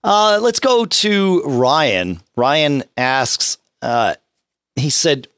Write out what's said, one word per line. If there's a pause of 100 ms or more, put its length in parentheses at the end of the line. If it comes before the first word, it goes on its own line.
Uh,
let's
go
to
Ryan. (160)
Ryan (120)
asks, (240)
uh, (640)
he
said